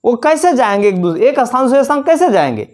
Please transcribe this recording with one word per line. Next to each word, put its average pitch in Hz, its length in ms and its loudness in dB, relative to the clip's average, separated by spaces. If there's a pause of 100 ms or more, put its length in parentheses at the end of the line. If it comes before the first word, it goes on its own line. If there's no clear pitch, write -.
वो 233 120 0
कैसे 311 380 0
जाएंगे 208 340 0
एक 185 140 0
दूसरे, 175 260 0
एक 277 120 0
स्थान 254 220 -2
से 269 60 0
दूसरे 269 160 2
स्थान 285 200 -2
कैसे 330 260 2
जाएंगे? 139 440 -2